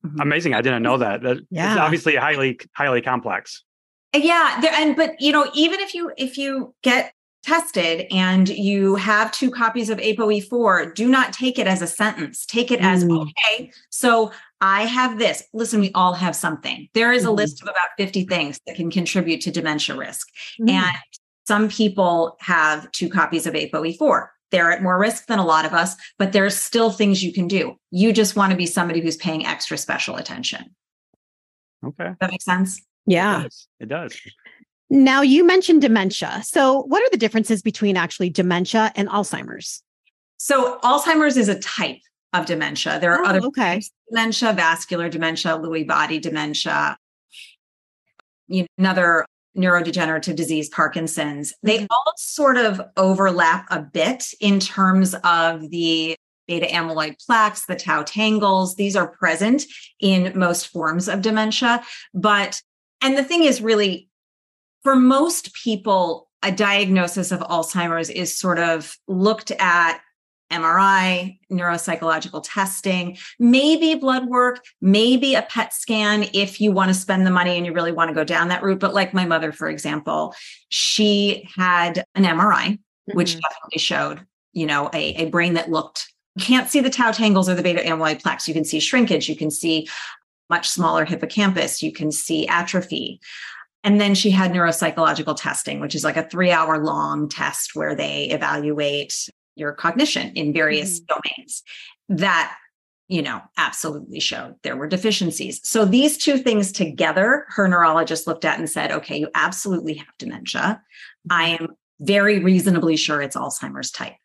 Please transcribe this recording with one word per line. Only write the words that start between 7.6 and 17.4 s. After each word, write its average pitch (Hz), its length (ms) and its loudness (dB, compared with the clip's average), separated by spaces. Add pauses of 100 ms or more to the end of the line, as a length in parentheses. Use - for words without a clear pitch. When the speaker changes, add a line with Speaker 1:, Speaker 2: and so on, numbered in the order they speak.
Speaker 1:
and 185 380 4
you 196 480 0
have 214 340 0
two - 220 -2
copies 233 360 -2
of 220 120 -4
apo 214 320 0
E 208 80 0
four, 190 520 0
do 226 160 0
not 262 240 2
take 247 280 -4
it 196 80 0
as 185 120 2
a 175 60 -4
sentence. 170 580 -4
Take 240 280 -2
it 220 80 0
as, 185 240 4
Speaker 3:
Mm. 160 240 2
Speaker 1:
"Okay, 226 420 -2 (200)
so 226 420 2 (280)
I 196 260 2
have 240 340 -2
this." 202 320 0
Listen, 220 260 -2
we 190 160 2
all 180 200 4
have 170 200 -2
something. 147 580 -6
There 233 200 4
is 247 100 4
a 180 60 0
Speaker 3:
Mm-hmm. 214 80 2
Speaker 1:
list 151 260 -2